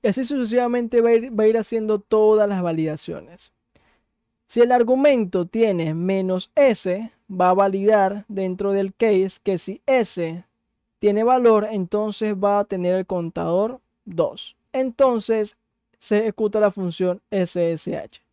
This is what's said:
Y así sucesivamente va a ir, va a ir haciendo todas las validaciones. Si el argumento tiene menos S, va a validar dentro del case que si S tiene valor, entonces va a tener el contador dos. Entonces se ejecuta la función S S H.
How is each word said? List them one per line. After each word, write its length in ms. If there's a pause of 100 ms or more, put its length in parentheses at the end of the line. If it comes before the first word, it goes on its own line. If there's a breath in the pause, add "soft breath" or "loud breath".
Y 60
así 160
sucesivamente 760
va 80
a 60
ir, 240
va 60
a 40
ir 100
haciendo 400
todas 500
las 140
validaciones. 880 (920)
Si 140
el 100
argumento 760
tiene 480
menos 600
S, 560 (180)
va 220
a 40
validar 760
dentro 420
del 240
case 480
que 160
si 280
S 580 (560)
tiene 240
valor, 460
entonces 680
va 240
a 40
tener 300
el 120
contador 760 (240)
dos. 520 (160)
Entonces 840 (420)
se 200
ejecuta 420
la 100
función 500 (100)
S 420
S 240
H. 240 (120)